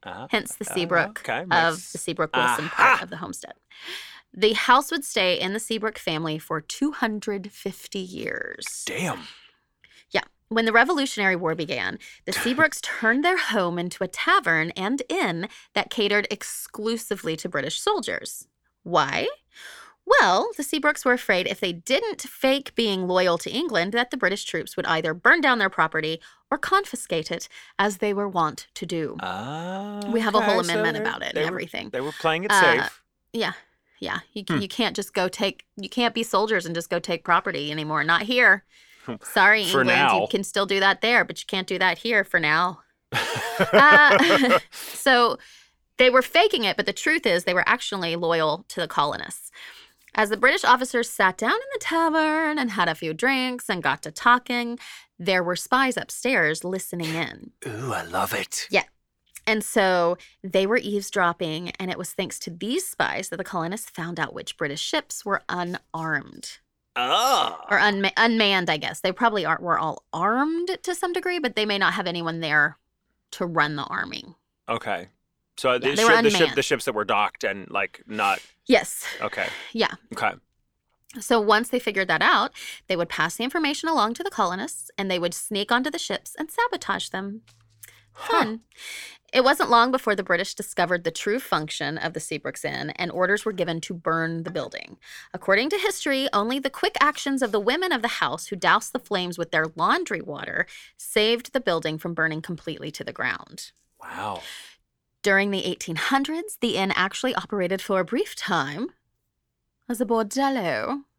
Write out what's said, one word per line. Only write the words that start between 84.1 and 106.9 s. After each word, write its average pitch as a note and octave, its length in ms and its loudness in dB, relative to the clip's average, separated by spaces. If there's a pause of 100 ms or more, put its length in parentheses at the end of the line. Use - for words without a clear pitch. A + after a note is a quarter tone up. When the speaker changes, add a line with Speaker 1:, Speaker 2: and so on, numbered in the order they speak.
Speaker 2:
to F4 100 -10
the G4 80 -4
colonists, - 640 -4
and G3 140 -2
they F3+ 80 0
would F3 140 -2
sneak G3+ 360 -6
onto B3+ 220 2
the - 80 -8
ships - 400 -6
and D#4 100 -6
sabotage A#4 600 -2
them. G3+ 320 -8 (720)
Speaker 1:
Huh. - 240 0
Speaker 2:
Fun. A3+ 220 0 (720)
It B3 100 4
wasn't B3+ 280 4
long A#3+ 200 6
before B3 240 0
the G3 80 -4
British F3+ 300 0
discovered F3 500 0
the E3 80 -2
true G#3 280 -2
function D#3 580 -2
of D#3+ 160 -4
the - 80 -6
Seabrooks - 420 -8
Inn, C#3+ 280 -6
and E3+ 200 -6
orders F#3 320 0
were A3 80 -4
given E3+ 300 -4
to - 120 -10
burn E3 500 -2
the E3+ 80 -8
building. - 460 -8 (360)
According A3 380 2
to G4+ 60 0
history, D4 540 0
only A3+ 280 0
the C4+ 100 -2
quick - 320 -2
actions C#4 400 0
of A#3 100 0
the G#3+ 80 2
women D4 320 0
of B3+ 120 0
the A#3 40 0 (160)
house D3+ 240 -4
who - 80 -8
doused F#3 380 2
the B3+ 60 -4
flames F3+ 380 -4
with E3+ 140 -6
their D#3+ 140 2 (100)
laundry G#3+ 460 0
water - 460 -6 (300)
saved A3+ 540 0
the C4 80 0
building E3 380 0
from E3+ 160 -6
burning D#3+ 280 -2
completely D#3 500 -10
to - 120 -12
the F#3+ 100 -8
ground. - 580 -6 (280)
Speaker 1:
Wow. F#2+ 420 -8 (840)
Speaker 2:
During G3+ 280 4
the G3 140 -2
eighteen F3+ 300 -6
hundreds, D4 640 -2
the A#3 160 0
inn F#3+ 200 0